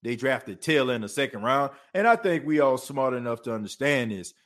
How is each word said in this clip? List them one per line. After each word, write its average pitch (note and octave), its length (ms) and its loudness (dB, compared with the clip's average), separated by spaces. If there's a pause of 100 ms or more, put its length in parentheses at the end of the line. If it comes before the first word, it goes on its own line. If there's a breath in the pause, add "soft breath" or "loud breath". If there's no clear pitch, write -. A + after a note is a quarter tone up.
they A#2+ 120 -4
drafted A#2+ 460 -4
Taylor C3+ 340 2
in A#2 60 -4
the G#2 80 -8
second B2 340 -4
round. C#3 300 0 (220 soft breath)
And G3+ 120 2
I A#3 80 8
think F3+ 300 0
we D3+ 160 2
all C3+ 180 4
smart C3 360 -2
enough A#2+ 280 -4
to A#2 120 -6
understand A#2 580 -2
this. F#2 220 -10 (120)